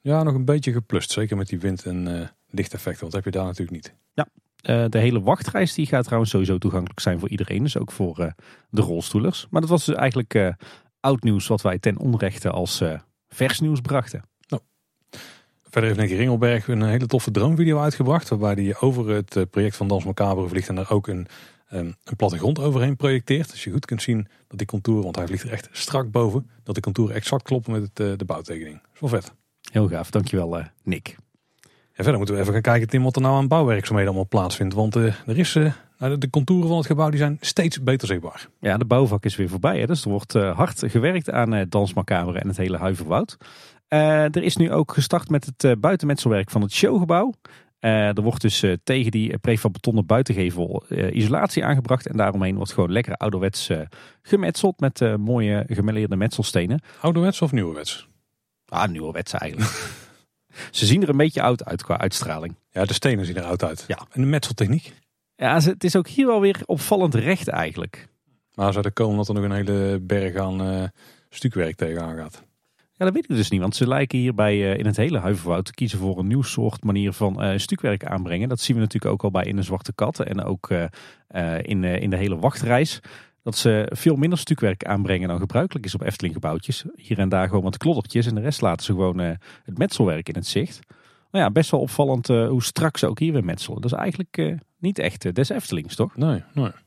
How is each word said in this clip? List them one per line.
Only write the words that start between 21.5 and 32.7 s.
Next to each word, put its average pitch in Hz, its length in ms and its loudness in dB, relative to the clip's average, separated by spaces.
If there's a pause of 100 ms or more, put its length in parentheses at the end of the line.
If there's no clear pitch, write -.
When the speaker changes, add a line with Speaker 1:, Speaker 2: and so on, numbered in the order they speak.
Speaker 1:
ehm, 87 220 -6 (140)
een - 120 -8
plattegrond 101 420 0
overheen 139 380 2
projecteert. 135 540 0
Dus - 140 -14
je 101 60 -8
goed - 160 -2
kunt - 160 -4
zien 110 260 0 (200)
dat - 100 -14
die 104 80 -4
contouren, 107 380 0
want 90 120 -6
hij 90 100 -4
vliegt 92 180 -4
er 117 80 -8
echt - 200 -10
strak 131 380 -4
boven, 117 400 0 (120)
dat 104 120 -6
die 104 100 -6
contouren 107 300 0
exact 120 280 -2
kloppen 123 300 -2
met 107 100 -2
het, 101 180 -8
eh, 101 160 0
de 98 80 -6
bouwtekening. 82 580 -8
Dat - 120 -20
is - 60 -18
wel 147 80 -2
vet. 113 240 -2 (400)
Speaker 2:
Heel 107 160 4
gaaf, 82 220 -4
dankjewel, 87 480 0
eh, 80 60 -8 (180)
Nick. - 340 -6 (760)
Speaker 1:
En 92 120 -6
verder 131 120 4
moeten 101 180 -2
we 101 60 -2
even 98 120 0
gaan 110 100 2
kijken, 117 260 2